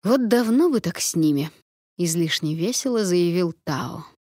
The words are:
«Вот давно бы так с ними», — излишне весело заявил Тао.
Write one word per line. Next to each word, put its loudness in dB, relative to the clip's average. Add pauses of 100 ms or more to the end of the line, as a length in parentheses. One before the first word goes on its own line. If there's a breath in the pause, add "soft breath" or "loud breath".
«Вот 2
давно 4
бы 0
так -6
с -4
ними», — 0 (480)
излишне -2
весело -2
заявил 0 (120)
Тао. -6 (160)